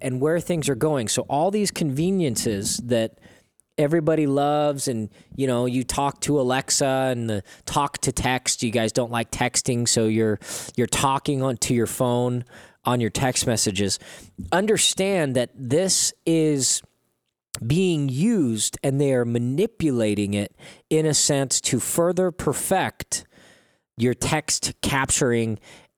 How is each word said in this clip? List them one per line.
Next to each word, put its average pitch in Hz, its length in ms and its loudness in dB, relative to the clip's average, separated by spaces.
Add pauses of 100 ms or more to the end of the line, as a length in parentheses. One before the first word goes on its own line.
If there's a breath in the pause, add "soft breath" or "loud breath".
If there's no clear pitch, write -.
and 127 180 -4
where 160 200 2
things 160 280 -2
are 139 60 2
going. 135 340 0
So - 140 -2
all 151 280 0
these 208 200 0
conveniences 139 1120 0
that 113 340 0 (600 soft breath)
everybody 156 480 2
loves, 143 600 0
and, 110 220 -2 (260 loud breath)
you 135 120 -2
know, 123 180 2
you 123 200 0
talk 139 360 -2
to 147 180 0
Alexa 131 460 0
and 131 460 0
the 101 120 -2 (220 loud breath)
talk 143 380 -2
to 131 100 0
text. - 500 -2
You 117 80 0
guys 113 220 0
don't 120 180 0
like 117 200 -4
texting, 120 580 0
so 113 160 2
you're, 110 340 2 (380 loud breath)
you're 120 100 2
talking 135 560 0
on 131 140 0
to - 160 -2
your 117 140 2
phone 123 580 0 (400 loud breath)
on 123 160 0
your 110 100 0
text - 360 -2
messages. 104 520 0 (540 loud breath)
Understand 196 840 0
that 123 200 0
this 151 580 0 (140)
is 156 560 2 (840)
being 151 440 2
used, 139 720 0
and 139 180 0
they 139 140 2
are 123 100 2
manipulating 120 1120 0
it 104 200 -2 (360 loud breath)
in 156 160 2
a 147 80 2
sense 139 480 0
to 120 180 0
further 175 500 0
perfect - 960 -2 (760 soft breath)
your 120 140 2
text - 680 -2
capturing 117 800 0 (400 loud breath)